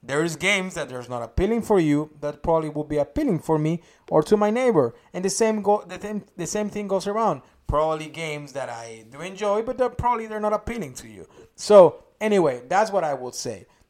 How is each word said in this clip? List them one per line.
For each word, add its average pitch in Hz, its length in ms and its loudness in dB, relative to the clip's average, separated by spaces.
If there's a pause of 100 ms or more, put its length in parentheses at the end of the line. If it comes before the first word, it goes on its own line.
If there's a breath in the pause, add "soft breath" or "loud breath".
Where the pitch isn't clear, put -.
There 139 220 -2
is 165 120 -4
games 185 380 -2
that 147 160 -8
there's 123 200 -12
not 120 140 -8
appealing 208 380 0
for 214 180 2
you 151 300 2 (120)
that 147 220 -8
probably 160 260 0
will 147 140 -6
be 151 140 -4
appealing 185 420 -2
for 156 180 -2
me 156 240 -2 (280 soft breath)
or 156 140 4
to - 120 2
my 208 140 4
neighbor. 220 460 2 (180 soft breath)
And 185 100 -8
the 196 60 0
same 220 320 0
go, 208 260 0
the 180 120 -14
same, 208 260 -8 (100)
the 165 120 -8
same 208 220 -4
thing 208 180 -8
goes 190 200 -2
around. 202 340 -2 (260 soft breath)
Probably 156 400 0
games 147 460 -10
that 127 160 -8
I 117 400 -14
do 139 120 -16
enjoy, 202 420 -2
but 220 140 -6
they're 247 120 0
probably 233 380 -2
they're 214 120 -8
not 208 140 0
appealing 208 420 -6
to - 120 -18
you. 95 180 -18 (300 loud breath)
So 190 480 8 (160)
anyway, 170 480 2
that's 196 240 2
what 190 120 0
I 147 100 -2
would 123 220 -10
say. 101 300 -10 (240 soft breath)